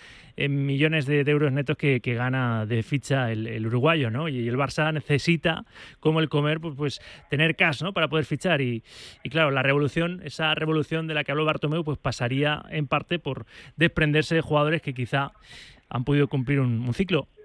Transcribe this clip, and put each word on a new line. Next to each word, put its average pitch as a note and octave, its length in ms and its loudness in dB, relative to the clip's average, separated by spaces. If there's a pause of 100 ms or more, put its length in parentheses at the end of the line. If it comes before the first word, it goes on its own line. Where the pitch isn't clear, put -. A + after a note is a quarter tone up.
(380)
eh, C#3 120 0
millones C#3 560 2
de, C#3+ 180 2
de C#3+ 80 2
euros D3 200 4
netos C#3 260 -2
que, C3+ 240 2
que B2 140 -2
gana A#2+ 500 0
de A2+ 180 0
ficha C3 480 -2
el, A2 160 -4
el A2+ 200 -6
uruguayo, B2+ 440 2
¿no? C#3+ 160 -4
Y B2 200 -4
el A#2+ 100 -2
Barça D3 360 0
necesita, D#3 720 0 (340)
como D#3 200 2
el D#3+ 100 2
comer, D3+ 300 2
pues, D#3 160 -8
pues C#3 260 -4 (280)
tener D#3 260 2
cash, E3 260 2
¿no?, F#3 120 -4
para E3 140 2
poder D3+ 180 0
fichar. D#3+ 360 0
Y, A#2+ 220 -4 (380)
y - 80 -10
claro, D3+ 220 2
la C3+ 100 2
revolución, D3 640 0
esa D#3 320 -2
revolución D#3 520 -2
de D#3+ 60 -6
la D3+ 100 0
que - 80 -4
habló D3+ 140 0
Bartomeu, D#3 380 0
pues D3+ 160 -4
pasaría C3+ 680 -2
en D3+ 180 -2
parte D#3+ 320 -2
por A2+ 260 -6 (320)
desprenderse D#3 560 2
de E3 80 4
jugadores D3+ 400 2
que C#3 120 -6
quizá C3+ 380 -2 (580)
han B2+ 140 -4
podido C#3+ 240 4
cumplir C#3 320 0
un, B2 280 0
un B2 60 0
ciclo. F3+ 340 0 (180)